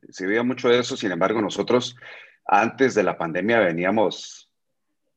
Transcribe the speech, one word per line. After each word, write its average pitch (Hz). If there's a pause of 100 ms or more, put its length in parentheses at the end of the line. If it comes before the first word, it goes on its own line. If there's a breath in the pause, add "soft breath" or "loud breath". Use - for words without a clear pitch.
Se 92
oía 107
mucho 123
de 120
eso, 123
sin 98
embargo, 101
nosotros 101 (500 loud breath)
antes 113
de 104
la 87
pandemia 90
veníamos, 92 (680)